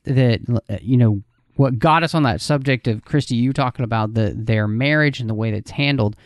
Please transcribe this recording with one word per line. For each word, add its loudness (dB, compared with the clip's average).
that, 2
uh, -4
you 0
know, 4
what 0
got 4
us -4
on 2
that 0
subject -2
of, -4
Christy, -2
you 0
talking -2
about -2
the, 0
their 0
marriage 0
and -6
the -4
way -2
that's -6
handled, 0